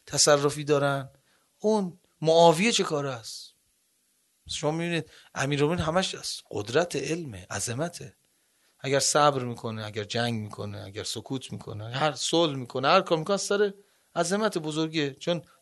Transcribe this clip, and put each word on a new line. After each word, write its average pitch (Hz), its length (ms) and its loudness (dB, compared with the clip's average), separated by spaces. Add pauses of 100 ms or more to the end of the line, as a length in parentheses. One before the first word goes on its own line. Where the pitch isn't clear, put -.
تصرفی 143 580 4
دارن؟ 139 460 0 (500)
اون 208 400 0 (220)
معاویه 165 500 8
چه 208 120 2
کاره 143 260 -4
است؟ - 440 -12 (960)
شما 151 220 -4
می‌بینید 165 400 -4 (240)
امیرالمومنین 147 500 0
همش 180 300 0
از - 260 -10 (100)
قدرت 120 440 -2
علمه، 143 560 -6
عظمته. 117 640 -6 (640)
اگر 139 200 2
صبر 143 440 4
می‌کنه، 113 420 -8
اگر 104 180 -6
جنگ 117 380 -2
می‌کنه، 104 420 -10
اگر 98 200 -10
سکوت - 480 -8
می‌کنه، 107 400 -10
هر 143 200 0
صلح 156 440 0
می‌کنه، 131 320 -4
هر 180 140 6
کار 175 160 0
می‌کنه، 156 160 -2
از 190 80 -2
سر 202 320 0 (420)
عظمت 196 420 0
بزرگیه. 156 560 -2
چون 170 280 -2 (200)